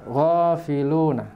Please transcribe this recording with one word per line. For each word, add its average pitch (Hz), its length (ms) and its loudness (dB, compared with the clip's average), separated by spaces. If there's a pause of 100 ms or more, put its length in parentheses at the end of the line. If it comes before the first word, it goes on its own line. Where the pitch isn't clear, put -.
ghafiluna. 151 1300 0